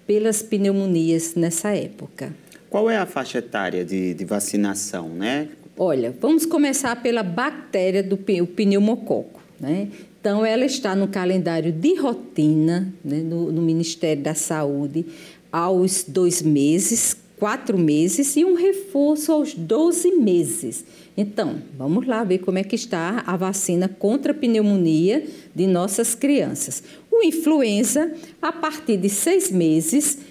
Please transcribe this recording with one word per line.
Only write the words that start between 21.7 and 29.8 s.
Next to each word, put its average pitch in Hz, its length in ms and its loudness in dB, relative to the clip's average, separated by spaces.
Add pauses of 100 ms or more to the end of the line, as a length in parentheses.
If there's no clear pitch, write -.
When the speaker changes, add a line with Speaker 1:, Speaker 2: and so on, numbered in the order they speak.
Speaker 1:
vamos 160 300 0
lá 233 160 0
ver 185 160 0
como 185 180 -2
é 190 60 0
que 196 140 -4
está 190 500 -4
a 175 100 -2
vacina 185 520 0
contra 233 420 -2
a - 40 0
pneumonia 202 880 2 (280)
de 175 140 0
nossas 196 480 0
crianças. 190 720 -2 (260)
O 453 140 4
influenza, 302 880 2 (280)
a 330 120 -2
partir 302 460 -2
de 190 100 2
seis 330 420 0
meses 165 680 2 (120)